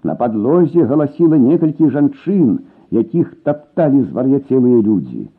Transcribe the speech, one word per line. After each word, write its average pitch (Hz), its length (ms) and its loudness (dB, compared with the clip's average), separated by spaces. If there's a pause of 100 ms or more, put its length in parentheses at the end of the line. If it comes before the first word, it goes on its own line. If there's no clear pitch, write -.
На 78 160 -6
падлозе 135 640 0
галасіла 151 560 0
некалькі 156 480 2
жанчын, 143 720 0 (320)
якіх 165 400 -2 (160)
тапталі 147 640 0
звар'яцелыя 131 720 0
людзі. 64 560 -4